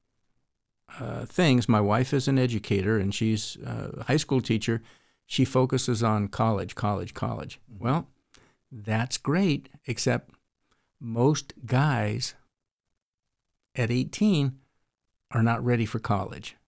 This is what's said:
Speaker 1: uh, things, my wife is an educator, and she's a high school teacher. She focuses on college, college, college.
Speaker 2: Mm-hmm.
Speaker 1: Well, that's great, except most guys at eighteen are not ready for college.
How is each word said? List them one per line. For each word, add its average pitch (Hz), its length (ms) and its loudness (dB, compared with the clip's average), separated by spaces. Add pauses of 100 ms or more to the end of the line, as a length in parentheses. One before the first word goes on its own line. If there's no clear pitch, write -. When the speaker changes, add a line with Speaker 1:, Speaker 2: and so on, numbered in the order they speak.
(1000)
Speaker 1:
uh, - 260 -8
things, 135 440 4
my 110 120 6
wife 107 320 2
is 135 140 0
an 135 120 2
educator, 110 580 0
and 98 160 0
she's 110 520 -2
a 110 420 -8
high 135 100 2
school 135 240 0
teacher. 113 400 0 (440)
She - 200 0
focuses 127 580 0
on 107 240 2
college, 101 480 -2
college, 101 380 -4
college. - 460 -8 (140)
Speaker 2:
Mm-hmm. 95 100 -10
Speaker 1:
Well, 147 240 0 (640)
that's 110 460 -2
great, 165 520 0 (160)
except 123 460 -2 (680)
most 123 540 0 (120)
guys 120 720 0 (1400)
at 117 140 0
eighteen 139 680 0 (760)
are 113 120 0
not 117 200 2
ready 120 220 2
for 110 140 -4
college. 95 560 -4 (120)